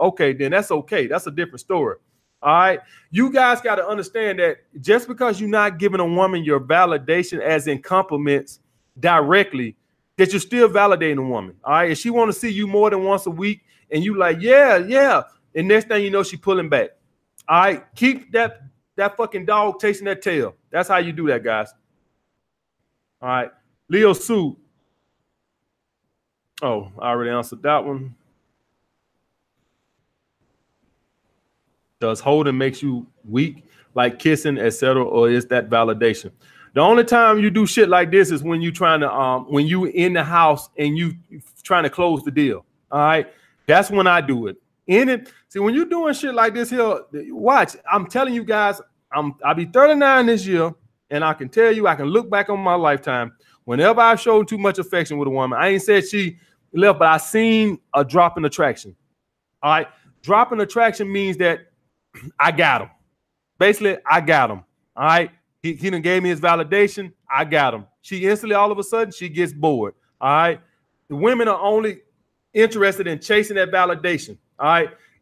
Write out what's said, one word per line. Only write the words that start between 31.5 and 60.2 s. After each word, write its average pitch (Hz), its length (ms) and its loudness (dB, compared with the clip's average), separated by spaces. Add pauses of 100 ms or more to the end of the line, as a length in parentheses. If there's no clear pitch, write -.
Does 110 200 -4
holding 143 360 2
makes 131 260 -4
you 127 240 -6 (180)
weak, 135 400 -4 (300)
like 123 240 0
kissing, 151 400 0
et 113 120 0
cetera, 131 340 0
or 117 260 2
is 120 160 0
that 120 220 -2
validation? 113 600 0 (440)
The 139 60 2
only 226 240 6
time 233 340 4
you 208 120 2
do 202 160 0
shit 214 220 4
like 180 220 4
this 180 200 4
is 147 120 -4
when 165 180 -4
you 170 120 -4
trying 160 280 2
to, 139 120 -2
um, 127 380 -2
when 147 160 2
you 185 200 0
in 180 260 0
the 165 120 0
house 160 520 2
and 151 220 -2
you 170 160 -4 (480)
trying 175 220 0
to 139 60 -2
close 170 320 -2
the 147 80 -6
deal. 131 340 -2 (260)
All 143 100 -2
right, 156 320 0 (340)
that's 190 240 4
when 196 160 2
I 175 140 4
do 127 280 -4
it. 95 80 -12 (300)
In 233 220 4
it, 247 240 -4 (160)
see, 196 120 -8
when 214 140 0
you 330 120 0
doing 339 280 -2
shit 277 200 -6
like 226 180 2
this 233 180 -4
here, 226 300 0 (300)
watch. 226 460 2 (140)
I'm 190 160 0
telling 254 280 -2
you 233 100 -6
guys, 208 360 -2 (320)
I'm, 143 220 -4 (100)
I'll 147 100 2
be 170 120 -6
thirty-nine 269 600 4
this 214 200 0
year, 170 280 -2 (360)
and 147 140 -4
I 160 80 0
can 139 160 -10
tell 226 240 2
you, 220 140 0
I 170 80 4
can 143 120 -6
look 190 220 -2
back 202 220 -2
on 202 100 -4
my 185 140 0
lifetime. 135 580 -2 (320)
Whenever 170 360 2
I 226 160 6
showed 220 320 2
too 220 100 -8
much 196 200 -2
affection 170 380 -4
with 143 100 -4
a 135 40 -4
woman, 131 280 -4
I 165 100 0
ain't 196 140 0
said 196 240 2
she 190 320 -6 (340)
left, 185 260 4
but 160 100 4
I 160 80 4
seen 220 640 0 (160)
a 143 100 2
drop 170 320 2
in 160 80 -6
attraction. 131 500 -4 (680)
All 147 80 0
right, 156 160 0 (360)